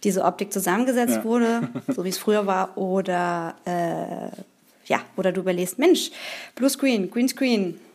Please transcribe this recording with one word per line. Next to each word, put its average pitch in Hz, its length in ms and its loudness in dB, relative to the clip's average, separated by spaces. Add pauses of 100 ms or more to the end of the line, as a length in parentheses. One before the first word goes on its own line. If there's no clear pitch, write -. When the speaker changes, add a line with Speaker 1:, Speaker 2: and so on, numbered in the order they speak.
Speaker 1:
diese 190 220 2
Optik 202 260 -2
zusammengesetzt 240 640 2
Speaker 2:
Ja. 220 60 -4
Speaker 1:
wurde, 233 460 2 (100)
Speaker 2:
<laughs> - 80 -12
Speaker 1:
so 254 160 -2
wie 190 60 -2
es 185 80 -4
früher 208 280 2
war, 190 320 0
oder, 175 800 -2 (100)
äh, 170 720 -4 (520)
ja, - 140 0 (140)
oder 185 160 0
du 180 100 -2
überlegst, 180 380 -2
Mensch, 302 320 4 (440)
Bluescreen, 240 560 2
Greenscreen. 240 680 0 (160)